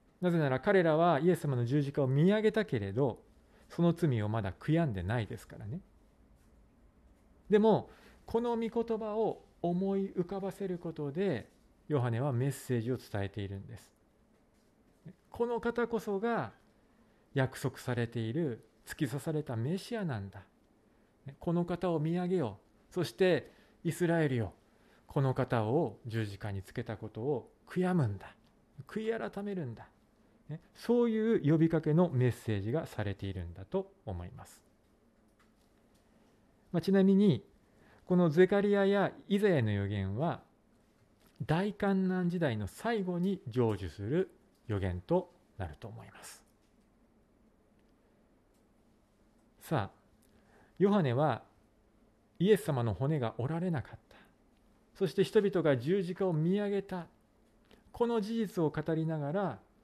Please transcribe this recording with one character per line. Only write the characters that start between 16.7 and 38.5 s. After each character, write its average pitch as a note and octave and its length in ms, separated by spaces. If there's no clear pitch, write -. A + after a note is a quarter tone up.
約 C3 280
束 B2 180
さ B2 160
れ A#2 120
て A#2 120
い A2+ 140
る C3+ 320
突 - 100
き D3+ 100
刺 C3 140
さ E3 120
れ D3+ 100
た B2+ 140
メ C#3 220
シ - 180
ア G#3 80
な C3+ 140
ん G2 120
だ。 G2 120
こ F3 140
の F3 120
方 F3 280
を D#3 80
見 E3 180
上 F3+ 100
げ F#3 80
よ。 A2+ 220
そ F3+ 140
し - 80
て、 F3+ 400
イ E3+ 80
ス F3+ 140
ラ E3 160
エ D3+ 60
ル C3 80
よ。 G#2+ 160
こ - 160
の C3 120
方 B2 300
を B2 420
十 A2+ 180
字 G2+ 140
架 G#2+ 140
に F#2+ 100
つ - 120
け B2 80
た A2+ 140
こ G#2+ 120
と A2 120
を B2+ 320
悔 - 140
や F#3 140
む D3+ 120
ん G2+ 120
だ。 - 160
悔 A3 300
い A3 140
改 G3+ 140
め G3+ 100
る F3 120
ん A2+ 80
だ。 - 140
ね、 D3+ 120
そ A#3+ 300
う A#3 60
い A3 360
う C#3+ 40
呼 D#3+ 80
び D#3+ 100
か D#3+ 120
け D#3 120
の F3 180
メ B2+ 180
ッ A2+ 40
セ G#2+ 260
ー - 20
ジ G#2+ 120
が D#3+ 140
さ - 180
れ G2 100
て G2 120
い G2 60
る F2+ 120
ん E2+ 100
だ F#2 100
と - 280
思 F2 180
い F2+ 80
ま - 140
す。 - 160
ま F3 60
あ、 - 20
ち F#3+ 120
な G3 120
み G3 100
に、 F#3+ 300
こ F3+ 100
の F3 140
ゼ F3+ 160
カ G3+ 140